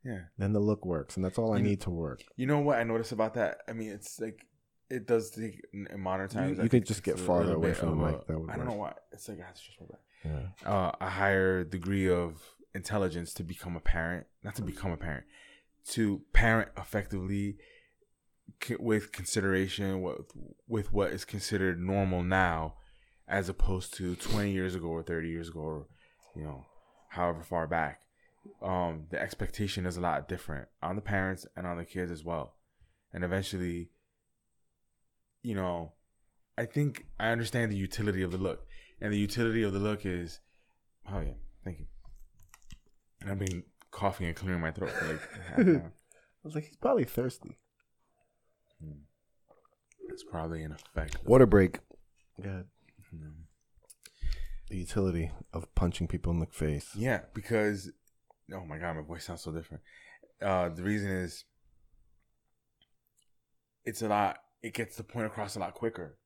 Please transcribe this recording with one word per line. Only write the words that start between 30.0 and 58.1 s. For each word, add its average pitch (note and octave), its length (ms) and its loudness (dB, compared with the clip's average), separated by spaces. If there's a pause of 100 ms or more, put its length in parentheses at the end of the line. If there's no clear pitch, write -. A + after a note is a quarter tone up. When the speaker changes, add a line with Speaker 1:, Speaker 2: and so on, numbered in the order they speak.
Speaker 1:
lot D#2+ 280 0
different D#2 400 -8 (140)
on F2 140 -2
the G#2 60 -6
parents F#2+ 440 -2 (100)
and F2+ 100 -8
on F2 120 -4
the F2 60 -6
kids F2+ 280 -4
as D#2 120 -10
well. E2 300 -4 (580)
And F2+ 120 -4
eventually, F2+ 640 -2 (1500)
you A#2 120 -2
know, F2 380 -2 (680)
I A#2 80 0
think - 400 -2 (120)
I A2 120 2
understand A#2 420 0
the G2+ 40 0
utility G2 460 0
of F2+ 100 0
the F#2 60 -2
look. - 280 -2 (340)
And G#2 120 -2
the G#2 60 2
utility A2+ 460 2
of G2+ 80 2
the G2 80 0
look G#2 260 0
is, F2 320 -4 (760)
oh G2 80 -2
yeah, C#2 140 -2 (300)
thank E2+ 160 -8
you. D#2 60 -10 (1300)
And F#2+ 100 -6
I've G2 80 -2
been F#2 260 -4 (260)
coughing F#2+ 360 -2
and E2+ 100 -2
clearing F#2 240 -2
my D#2+ 120 0
throat F2 180 -4
for, D#2+ 160 -4
like, D#2 140 -4 (160)
Speaker 2:
<laughs> F2 120 -12
Speaker 1:
half - 100 0
an F3+ 180 8
hour. E2 160 -4 (220)
Speaker 2:
I - 300 -20
was D#3 100 -12
like, D3+ 120 -4
"He's - 100 -20
probably A#3+ 280 4
thirsty." - 540 -4 (1200)
Speaker 1:
Hmm. D2+ 160 -14 (1120)
It's - 160 -12
probably E2 380 -6
an D#2 100 -8
effect - 440 -6
of - 100 -4
Speaker 2:
Water B2+ 200 12
break. G2 320 8 (640)
Go G2+ 60 -8
ahead. F#2+ 180 -8 (440)
Speaker 1:
Hmm. D#2 180 -14 (1400)
Speaker 2:
The G2 100 -6
utility F2 520 0 (220)
of - 220 -8
punching F2 340 4
people E2+ 240 0
in E2+ 80 2
the D#2+ 60 0
face. D2+ 500 -2
Speaker 1:
Yeah, A2+ 240 0 (140)
because, G#2 560 0 (640)